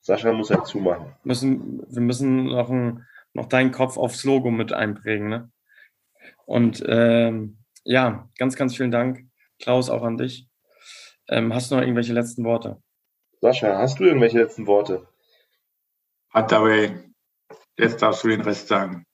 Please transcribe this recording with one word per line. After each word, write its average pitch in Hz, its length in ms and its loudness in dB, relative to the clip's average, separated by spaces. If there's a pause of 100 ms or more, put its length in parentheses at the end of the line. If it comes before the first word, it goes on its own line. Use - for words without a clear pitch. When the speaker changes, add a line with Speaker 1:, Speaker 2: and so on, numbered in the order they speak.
Speaker 1:
Sascha 113 320 0
muss 110 180 -4
heute 95 140 2
zumachen. 87 580 -4
Speaker 2:
Müssen, 127 640 -2
wir 120 140 -4
müssen 131 440 0
noch 123 240 -2
ein, 120 360 -2 (260)
noch 123 140 -8
deinen 127 240 2
Kopf 131 260 -2
aufs - 280 -4
Logo 131 260 2
mit 113 220 -2
einprägen, 104 560 -2
ne? 117 220 -8 (960)
Und, 120 400 -2
ähm, 117 720 0 (260)
ja, 120 440 0 (100)
ganz, 131 180 -2
ganz 127 200 -2
vielen 127 140 -2
Dank, 127 340 -2 (360)
Klaus, 123 280 0
auch 117 140 -2
an 117 140 -2
dich. 127 320 -8 (800)
Ähm, 113 260 0
hast 127 160 -4
du 139 60 0
noch 127 60 2
irgendwelche 120 300 0
letzten 117 320 -2
Worte? 113 380 -4 (580)
Speaker 1:
Sascha, 107 380 2
hast 135 220 0
du 190 40 2
irgendwelche 120 340 6
letzten 110 280 0
Worte? 101 400 2 (1200)
Speaker 3:
Hathaway, 110 640 4 (840)
jetzt 113 240 2
darfst 107 220 0
du 117 40 4
den 107 120 2
Rest 101 280 -4
sagen. 95 460 -2